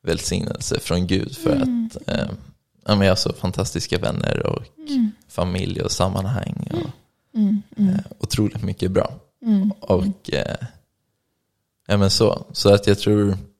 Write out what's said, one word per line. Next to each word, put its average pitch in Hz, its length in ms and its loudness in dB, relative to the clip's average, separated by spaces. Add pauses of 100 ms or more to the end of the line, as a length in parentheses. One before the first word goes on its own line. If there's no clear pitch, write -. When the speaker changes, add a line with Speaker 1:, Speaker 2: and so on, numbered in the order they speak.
Speaker 1:
välsignelse - 760 -4
från - 280 -2
Gud - 300 -2
för 320 180 0
Speaker 2:
Mm. 240 400 -2
Speaker 1:
att, - 140 -12
eh, - 180 -4 (580)
ja, 104 100 2
men 98 60 2
jag 95 100 6
har 92 40 4
så - 180 -2
fantastiska - 680 -4
vänner - 460 -2
och 50 180 -2 (260)
Speaker 2:
Mm. 240 220 2 (180)
Speaker 1:
familj 92 520 -2
och - 100 -2
sammanhang - 840 -2
och, - 160 -4 (480)
Speaker 2:
Mm. 208 240 4 (160)
Mm. 196 160 4
Speaker 1:
eh, 202 60 2 (200)
otroligt - 440 0
mycket 92 280 -2
bra. - 220 0 (320)
Speaker 2:
Mm. 202 340 4
Speaker 1:
Och, 196 540 0
eh, - 220 -2 (1300)
ja, 104 100 2
men 98 120 4
så. - 420 2
Så 101 220 4
att 101 140 4
jag 101 120 4
tror 104 380 2 (220)